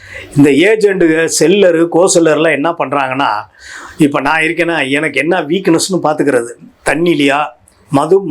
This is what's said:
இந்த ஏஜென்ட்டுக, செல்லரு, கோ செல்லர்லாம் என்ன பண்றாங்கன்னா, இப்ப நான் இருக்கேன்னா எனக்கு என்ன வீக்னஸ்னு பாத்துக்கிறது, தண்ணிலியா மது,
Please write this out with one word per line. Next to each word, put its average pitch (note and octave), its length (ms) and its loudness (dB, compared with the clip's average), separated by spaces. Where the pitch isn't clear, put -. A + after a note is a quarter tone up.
இந்த C#3+ 140 6
ஏஜென்ட்டுக, F#3 480 2
செல்லரு, E3+ 500 2
கோ E3 160 2
செல்லர்லாம் D#3+ 440 2
என்ன D3+ 200 -2
பண்றாங்கன்னா, C3+ 520 -2
இப்ப C#3+ 300 2
நான் D#3 180 0
இருக்கேன்னா E3 320 -2
எனக்கு D3+ 220 -4
என்ன E3+ 220 0
வீக்னஸ்னு E3+ 600 -2
பாத்துக்கிறது, C#3+ 480 -2
தண்ணிலியா C#3+ 540 0
மது, D3 260 2